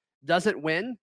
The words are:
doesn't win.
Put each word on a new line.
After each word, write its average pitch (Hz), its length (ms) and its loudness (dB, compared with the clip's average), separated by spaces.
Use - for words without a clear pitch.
doesn't 175 360 2
win. 180 420 -2